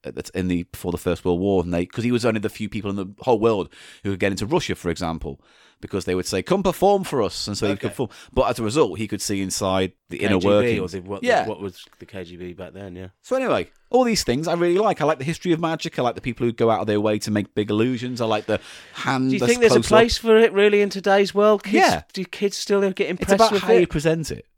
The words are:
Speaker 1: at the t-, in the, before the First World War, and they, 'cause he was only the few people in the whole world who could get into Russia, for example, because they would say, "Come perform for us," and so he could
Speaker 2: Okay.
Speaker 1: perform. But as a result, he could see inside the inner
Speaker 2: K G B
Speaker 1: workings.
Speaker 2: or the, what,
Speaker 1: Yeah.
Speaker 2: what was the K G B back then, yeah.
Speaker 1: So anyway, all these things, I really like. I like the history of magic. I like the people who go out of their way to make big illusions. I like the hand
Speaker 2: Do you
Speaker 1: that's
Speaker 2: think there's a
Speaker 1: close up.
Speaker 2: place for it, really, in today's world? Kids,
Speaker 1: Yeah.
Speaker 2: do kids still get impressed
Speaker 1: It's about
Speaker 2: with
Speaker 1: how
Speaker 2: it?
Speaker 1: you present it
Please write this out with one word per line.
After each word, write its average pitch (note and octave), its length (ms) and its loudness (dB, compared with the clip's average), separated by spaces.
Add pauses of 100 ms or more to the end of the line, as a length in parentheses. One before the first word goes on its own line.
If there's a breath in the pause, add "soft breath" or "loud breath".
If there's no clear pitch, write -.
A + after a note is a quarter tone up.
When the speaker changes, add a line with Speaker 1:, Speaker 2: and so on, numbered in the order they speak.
Speaker 1:
at C2 120 -10
the D2 60 -10
t-, - 120 -14
in F#2 140 -2
the, F2 160 -2
before - 260 -8
the E2+ 80 -4
First - 260 -4
World F2 160 0
War, F#2+ 220 2
and F2 100 -4
they, F2 140 -2
'cause - 180 -8
he A#2+ 80 0
was A#2 120 0
only A2 160 0
the G#2 80 -4
few G#2+ 200 -8
people G2+ 220 -6
in G2 60 -6
the G2 100 -6 (140)
whole A#2+ 180 2
world G2+ 300 0 (360 loud breath)
who G2+ 80 -2
could F2+ 80 -6
get G2+ 120 0
into G2 140 -4
Russia, C#3+ 280 -2
for F2 160 -6
example, D#2+ 500 -6 (400 soft breath)
because - 260 -6
they F2+ 80 0
would F2+ 120 -2
say, F#2+ 160 -2
"Come F3+ 200 0
perform G3 420 2
for C3 180 -2
us," - 260 -4
and G2+ 100 -4
so A2 100 -2
he G2 60 0
could G2+ 120 -8
Speaker 2:
Okay. - 20 -2
Speaker 1:
perform. A#2+ 200 -6 (240 loud breath)
But B2+ 180 0
as A#2+ 80 -4
a A#2 40 -4
result, G#2+ 360 0
he A2 100 -4
could G2+ 140 -8
see G2+ 200 -4
inside F#2+ 500 -2 (180)
the - 80 -10
inner G#2 180 0
Speaker 2:
K F2+ 40 2
G F2+ 60 -2
B - 20 2
Speaker 1:
workings. G2+ 460 2
Speaker 2:
or F#2+ 60 -8
the, F2 80 -16
what, G2 160 -8
Speaker 1:
Yeah. F#3 220 2
Speaker 2:
what G2 140 -8
was F#2+ 240 -12 (160)
the F2+ 60 -20
K F#2 180 -12
G E2+ 120 -18
B F2+ 160 -12
back F2 200 -14
then, F#2+ 240 -14
yeah. F#2 120 -12 (140)
Speaker 1:
So - 140 -4
anyway, E3 340 -2 (200)
all B3+ 140 4
these A#3 200 0
things, C3+ 240 -2
I D#3+ 60 0
really F3 240 2
like. G3+ 220 0
I D#3 40 0
like D3+ 140 2
the C3 60 -8
history E3 280 -2
of D#3 80 2
magic. E3 380 -4
I C3+ 40 0
like A#2+ 140 0
the - 40 -12
people A#2+ 260 -4
who A#2 60 0
go A2+ 180 2
out G#2 100 2
of G#2+ 80 -4
their G#2 120 2
way G#2+ 200 0
to - 120 -6
make G#2 220 -2
big G#2 160 -2
illusions. A#2+ 500 -2
I A#2 60 -2
like G#2+ 200 -2
the G#2+ 140 -2 (340 loud breath)
hand C3 360 -2
Speaker 2:
Do C3+ 40 2
you - 60 -2
Speaker 1:
that's - 100 2
Speaker 2:
think B3 100 2
there's A3+ 120 6
a B2 40 6
Speaker 1:
close A#2 80 4
up. - 40 -6
Speaker 2:
place A3 300 6
for A3+ 180 4
it, A3+ 160 6
really, G#3 300 4
in G3+ 80 0
today's G3 440 2
world? G#3 300 4
Kids, G3+ 100 -4
Speaker 1:
Yeah. D#4 280 4 (100)
Speaker 2:
do F#3+ 120 -8
kids - 320 -4
still G3+ 240 0 (100)
get F#3 180 -4
impressed F3+ 240 0
Speaker 1:
It's G3 80 4
about A3 120 8
Speaker 2:
with G3 100 0
Speaker 1:
how F#3 100 2
Speaker 2:
it? F#3 80 8
Speaker 1:
you F3 80 4
present D#3+ 420 0
it - 160 -10 (100)